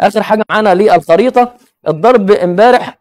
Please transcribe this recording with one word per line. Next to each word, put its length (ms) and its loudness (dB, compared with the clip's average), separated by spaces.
آخر 220 -2
حاجة 280 -2
معانا 240 0
للخريطة، 760 0
الضرب 420 0
امبارح، 720 0